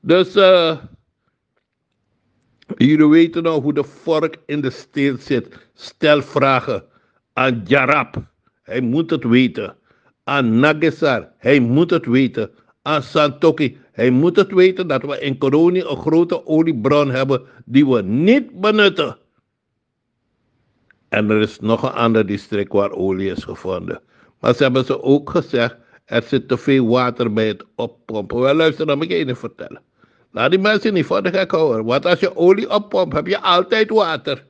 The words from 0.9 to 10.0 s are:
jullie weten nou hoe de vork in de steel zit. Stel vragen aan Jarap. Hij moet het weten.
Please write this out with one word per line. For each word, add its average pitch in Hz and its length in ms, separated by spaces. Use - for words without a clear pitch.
jullie 151 300
weten 165 360
nou 160 180
hoe 143 120
de 143 100
vork 160 640
in 147 160
de 131 80
steel 139 480
zit. - 560
Stel - 480
vragen 135 640
aan 127 320
Jarap. 135 500
Hij 127 180
moet 139 280
het 147 140
weten. 117 520